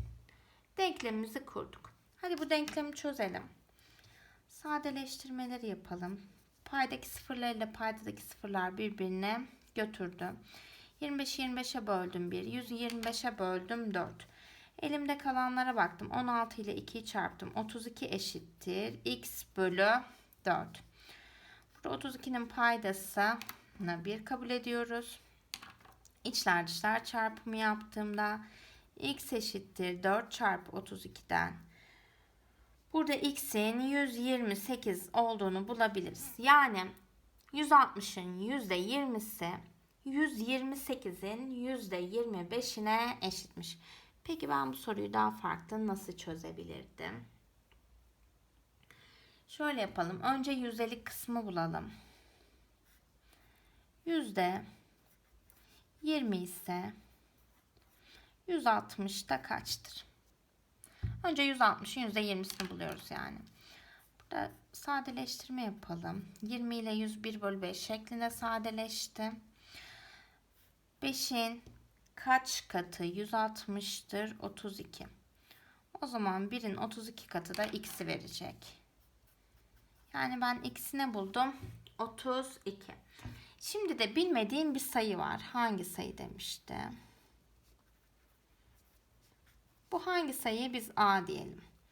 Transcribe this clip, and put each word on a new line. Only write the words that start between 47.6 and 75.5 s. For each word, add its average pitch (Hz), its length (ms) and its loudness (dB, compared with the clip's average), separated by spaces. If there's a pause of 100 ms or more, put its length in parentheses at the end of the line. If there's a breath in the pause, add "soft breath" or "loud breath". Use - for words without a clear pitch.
Şöyle 294 320 0
yapalım. 185 400 0
Önce 269 320 2
yüzdelik 233 520 -2
kısmı 233 420 -4
bulalım. 165 460 0 (2250 loud breath)
Yüzde 196 560 2 (1400 loud breath)
yirmi 269 360 4
ise 180 540 -4 (1500 loud breath)
yüz 330 200 2
altmışta 208 760 2
kaçtır? - 640 -6 (1160 loud breath)
Önce 311 180 4
yüz 269 180 4
altmışın 214 400 4
yüzde 214 200 2
yirmisini 190 500 0
buluyoruz 170 400 -6
yani. 69 280 -6 (840 loud breath)
Burada - 300 -4 (220)
sadeleştirme 262 920 -4
yapalım. 175 640 -6 (140)
Yirmi 233 340 -2
ile 220 160 -2
yüz 214 320 -2
bir 214 160 -4
bölü 196 220 0
beş 185 160 -4
şeklinde 233 520 -2
sadeleşti. 220 1000 -2 (1700 loud breath)
Beşin 240 600 0 (520)
kaç - 540 4
katı 175 360 -2
yüz 202 300 -2
altmıştır? 214 1040 -2
Otuz 202 400 -8
iki. - 260 -12 (960 loud breath)